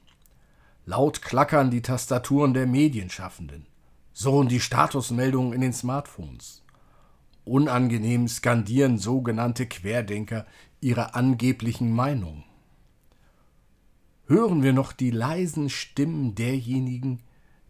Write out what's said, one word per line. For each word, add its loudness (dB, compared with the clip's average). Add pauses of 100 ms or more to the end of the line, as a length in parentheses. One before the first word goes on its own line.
(840)
Laut 0
klackern 2
die 0
Tastaturen 0
der 0
Medienschaffenden, -2 (460)
surren 2
die 2
Statusmeldungen 0
in -2
den 0
Smartphones. -8 (800)
Unangenehm 2
skandieren 2
sogenannte -2
Querdenker -6 (360)
ihre -2
angeblichen 0
Meinungen. -2 (1800)
Hören 4
wir 4
noch 0
die -2
leisen -4
Stimmen -4
derjenigen, -4 (480)